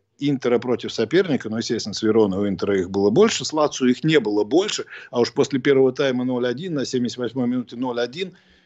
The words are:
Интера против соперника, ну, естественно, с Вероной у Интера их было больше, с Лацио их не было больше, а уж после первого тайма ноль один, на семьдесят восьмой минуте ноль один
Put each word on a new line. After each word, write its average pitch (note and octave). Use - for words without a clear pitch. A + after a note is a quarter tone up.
Интера C3
против A#2
соперника, C3
ну, A2
естественно, G#2+
с -
Вероной G#2+
у G#2
Интера G2
их F2+
было G2
больше, F#3+
с -
Лацио D3
их B2
не D#3
было G#2
больше, F3+
а B2
уж A2+
после C#3
первого C3+
тайма B2+
ноль B2
один, D3+
на C3
семьдесят A#2+
восьмой B2
минуте B2
ноль B2
один D3